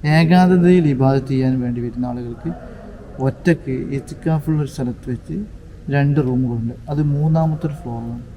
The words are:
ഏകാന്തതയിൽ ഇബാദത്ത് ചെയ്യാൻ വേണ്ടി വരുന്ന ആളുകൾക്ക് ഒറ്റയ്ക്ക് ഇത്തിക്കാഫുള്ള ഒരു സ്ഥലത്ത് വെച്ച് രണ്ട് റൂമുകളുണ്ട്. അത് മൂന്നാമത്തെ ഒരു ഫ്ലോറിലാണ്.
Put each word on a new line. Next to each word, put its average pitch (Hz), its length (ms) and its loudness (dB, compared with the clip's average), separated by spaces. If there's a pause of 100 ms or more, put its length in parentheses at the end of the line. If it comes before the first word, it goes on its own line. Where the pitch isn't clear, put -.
(160)
ഏകാന്തതയിൽ 180 760 6
ഇബാദത്ത് 135 400 2
ചെയ്യാൻ 131 200 2 (100)
വേണ്ടി 120 200 -4
വരുന്ന 120 280 -4
ആളുകൾക്ക് 120 380 -8 (760)
ഒറ്റയ്ക്ക് 135 500 0 (220)
ഇത്തിക്കാഫുള്ള 156 640 -2
ഒരു 131 100 -6
സ്ഥലത്ത് 123 380 -6
വെച്ച് 139 240 -8 (580)
രണ്ട് 143 320 4
റൂമുകളുണ്ട്. 123 500 -2 (160)
അത് 147 100 -2 (120)
മൂന്നാമത്തെ 156 560 0
ഒരു 143 120 -8
ഫ്ലോറിലാണ്. 117 440 -10 (120)